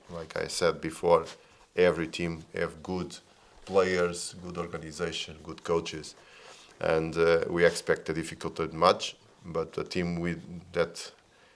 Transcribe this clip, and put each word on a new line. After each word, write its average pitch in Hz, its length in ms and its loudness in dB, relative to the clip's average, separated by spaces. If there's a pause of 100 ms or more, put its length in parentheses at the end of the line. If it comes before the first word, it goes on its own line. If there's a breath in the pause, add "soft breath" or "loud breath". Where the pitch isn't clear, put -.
(100)
Like 85 260 -10
I 80 120 -4
said 80 320 2
before, 82 440 4 (520 loud breath)
every 85 320 4
team 82 360 -4 (100)
have 80 280 -4
good 90 340 -6 (480 soft breath)
players, 90 720 2 (100)
good 87 140 -8
organization, 80 840 -6
good 78 200 -14
coaches, 82 520 -2 (680 loud breath)
and, 80 360 2
uh, 82 320 6
we 85 160 2
expect - 440 2
a 80 40 0
difficult 80 600 -6
match, 90 440 4 (280)
but 82 340 -6
a 85 60 -2
team 87 340 -2
with, 85 240 -4 (300)
that, - 400 -2 (440 soft breath)